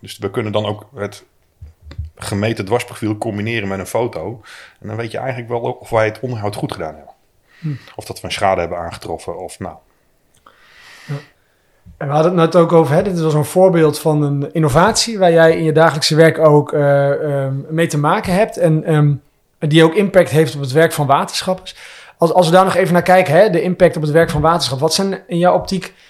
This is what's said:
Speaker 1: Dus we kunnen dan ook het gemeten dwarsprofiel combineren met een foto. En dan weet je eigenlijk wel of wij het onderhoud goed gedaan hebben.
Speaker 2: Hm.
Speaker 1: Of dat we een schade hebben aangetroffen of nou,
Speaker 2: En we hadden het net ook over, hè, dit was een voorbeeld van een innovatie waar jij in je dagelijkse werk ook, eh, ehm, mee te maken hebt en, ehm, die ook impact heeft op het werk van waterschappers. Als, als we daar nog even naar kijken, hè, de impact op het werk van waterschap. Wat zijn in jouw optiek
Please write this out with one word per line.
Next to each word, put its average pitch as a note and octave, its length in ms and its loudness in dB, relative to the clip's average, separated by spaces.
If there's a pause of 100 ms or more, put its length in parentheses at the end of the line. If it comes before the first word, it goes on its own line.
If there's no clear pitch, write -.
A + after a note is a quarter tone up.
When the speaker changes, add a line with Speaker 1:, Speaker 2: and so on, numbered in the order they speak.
Speaker 1:
Dus - 180 -18
we G2 120 -8
kunnen G#2+ 220 -6
dan G#2+ 140 -2
ook G2+ 280 -8
het G2+ 300 -12 (920)
gemeten A2 480 -4
dwarsprofiel G#2+ 540 -6
combineren G#2 500 -6
met G2 100 -6
een F2+ 80 -10
foto. A2+ 560 -6 (380)
En G2 80 -18
dan G#2+ 80 -10
weet A2+ 140 -10
je A2 80 -10
eigenlijk B2 300 -10
wel A#2+ 120 -6
of B2 300 -10
wij A2 140 2
het G#2+ 160 -4
onderhoud G#2+ 340 -8
goed - 180 -8
gedaan D#2+ 220 -10
hebben. D2+ 200 -20 (460)
Speaker 2:
Hm. D#3 80 -8 (280)
Speaker 1:
Of - 80 -16
dat - 160 -14
we - 60 -14
een F2+ 60 -10
schade F#2+ 280 0
hebben F2 180 -6
aangetroffen E2+ 600 -10
of F2+ 200 -16
nou, F2 180 -12 (2250)
Speaker 2:
En - 120 -10
we C#3+ 60 -4
hadden D#3+ 240 2
het - 20 2
net E3 220 2
ook E3 100 0
over, D#3+ 220 4
hè, F3+ 80 2
dit F#3 180 -4
was D#3 140 0
een D3+ 100 0
voorbeeld E3+ 540 2
van D3+ 240 0
een C#3+ 300 -4
innovatie E3+ 680 0
waar F3+ 140 4
jij E3 240 6
in - 80 -2
je D#3 80 0
dagelijkse D#3 420 2
werk D#3 240 6
ook, D3 340 4
eh, C#3+ 380 2 (340)
ehm, C3+ 100 -4 (160)
mee E3 160 0
te D#3+ 120 -4
maken F3+ 360 0
hebt G#3+ 220 0
en, D#3 280 2
ehm, D3+ 280 2 (460)
die D#3+ 260 4
ook D#3+ 100 2
impact F#3 360 2
heeft C#3+ 240 2
op C#3+ 60 -10
het C3 120 -8
werk D#3+ 200 4
van D3 140 -2
waterschappers. - 680 -2 (440)
Als, E3 140 2
als F3+ 140 4
we D#3+ 60 2
daar F#3 120 6
nog F#3+ 100 -2
even F3 180 0
naar F3 100 2
kijken, F3+ 320 4
hè, G3 160 6
de E3 120 0
impact F3 340 2
op D#3 60 -6
het D3+ 80 -4
werk E3 200 2
van D#3 100 -2
waterschap. D#3 380 0
Wat D#3+ 160 -2
zijn G3 320 -4
in F3 120 -4
jouw F3 160 4
optiek F3+ 400 -4 (160)